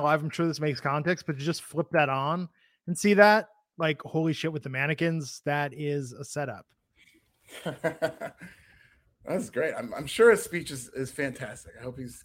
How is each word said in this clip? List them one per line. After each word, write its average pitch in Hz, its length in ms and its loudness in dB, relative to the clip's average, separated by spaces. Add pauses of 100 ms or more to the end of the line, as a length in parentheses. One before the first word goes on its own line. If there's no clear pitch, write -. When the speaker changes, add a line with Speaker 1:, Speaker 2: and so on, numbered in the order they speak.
Speaker 1:
live, 147 200 4
I'm 160 60 -4
sure 170 180 0
this 147 120 -2
makes 151 200 -2
context, 151 480 -2
but 147 100 -4
to 135 80 -8
just 165 160 -2
flip 156 300 -4
that 151 180 4
on 147 400 -2 (380)
and 170 100 -4
see 208 180 4
that, 214 340 8 (280)
like, 156 240 0
holy 160 320 0
shit, 160 180 -4
with 156 120 -6
the 147 60 -8
mannequins, 151 760 -2
that 143 280 -2
is 143 400 -4
a 113 120 -14
setup. 127 400 -8 (1000)
Speaker 2:
<laughs> - 0 -
That's - 1900 -8
great. 139 260 -2
I'm, 120 160 -8
I'm 143 140 -8
sure 226 240 8
his 202 120 6
speech 165 280 -6
is, 127 180 -10
is 131 220 -6
fantastic. 127 680 -8
I 117 40 -14
hope 127 160 -10
he's 123 260 -14